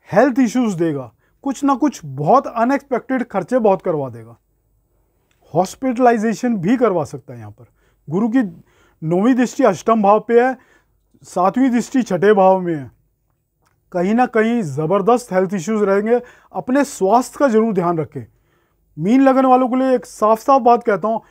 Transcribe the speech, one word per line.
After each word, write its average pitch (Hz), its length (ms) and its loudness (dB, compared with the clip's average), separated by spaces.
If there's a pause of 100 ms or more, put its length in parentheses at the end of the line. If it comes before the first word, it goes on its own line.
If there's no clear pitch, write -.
(100)
हेल्थ 247 280 2
इश्यूज 226 360 0
देगा, 151 380 -4 (320)
कुछ 269 200 -8
ना 277 100 0
कुछ - 300 -2
बहुत 151 420 0
अनएक्सपेक्टेड 247 800 -4
खर्चे 202 340 -4
बहुत 202 240 0
करवा 147 260 -4
देगा। 113 280 -18 (1160)
हॉस्पिटलाइजेशन 233 1040 0
भी 196 200 0
करवा 190 280 0
सकता 131 280 -14
है 120 60 -16
यहाँ 107 120 -16
पर। 113 160 -20 (420)
गुरु 202 200 -2
की 254 140 2 (600)
नौवीं 190 320 2
दृष्टि 247 300 0
अष्टम 220 380 0
भाव 208 180 4
पे 233 220 2
है, 254 140 0 (640)
सातवीं 196 480 0
दृष्टि 247 320 -2
छठे 190 320 2
भाव 190 260 4
में 170 140 -4
है, 135 160 -10 (1040)
कहीं 185 220 -2
ना 247 120 2
कहीं 233 360 0
ज़बरदस्त 180 680 -2
हेल्थ 185 220 0
इश्यूज 208 280 -2
रहेंगे। 208 380 2 (320)
अपने 254 320 -2
स्वास्थ्य 208 540 -2
का 285 100 2
ज़रूर 220 260 2
ध्यान 175 240 -2
रखें। 135 260 -8 (720)
मीन 214 260 2
लगन 262 240 2
वालों 254 220 4
के 247 80 -2
लिए 262 180 0
एक 247 120 -4
साफ 220 320 0
साफ 269 240 2
बात 240 200 4
कहता 202 260 -2
हूँ, 226 120 -4 (100)